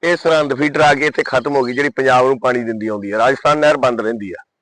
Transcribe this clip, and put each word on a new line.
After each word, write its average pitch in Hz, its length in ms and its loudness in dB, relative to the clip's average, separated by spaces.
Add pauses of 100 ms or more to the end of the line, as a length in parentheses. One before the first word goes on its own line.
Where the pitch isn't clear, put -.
ਇਹ 175 120 2
ਸਰਹੰਦ 151 380 0
ਫੀਡਰ 147 260 -2
ਆ 147 140 6
ਕੇ 143 120 -2
ਇੱਥੇ 151 200 -2
ਖਤਮ 131 300 -2
ਹੋ 135 60 2
ਗਈ, 123 120 -4
ਜਿਹੜੀ 143 140 0
ਪੰਜਾਬ 131 380 2
ਨੂੰ 135 140 0
ਪਾਣੀ 123 240 -2
ਦਿੰਦੀ 110 220 -6
ਆਉਂਦੀ 101 260 -6
ਹੈ। 107 60 -2
ਰਾਜਸਥਾਨ 139 400 0
ਨਹਿਰ 151 180 4
ਬੰਦ 123 240 0
ਰਹਿੰਦੀ 107 320 -4
ਆ। - 100 -16 (200)